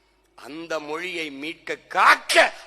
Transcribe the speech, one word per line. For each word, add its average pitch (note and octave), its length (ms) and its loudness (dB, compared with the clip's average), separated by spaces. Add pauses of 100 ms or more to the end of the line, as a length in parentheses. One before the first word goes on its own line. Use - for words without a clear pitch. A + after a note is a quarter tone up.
(380)
அந்த D#3+ 420 -12
மொழியை E3 520 -8
மீட்க, D3+ 440 -10 (200)
காக்க C#4+ 580 4 (140)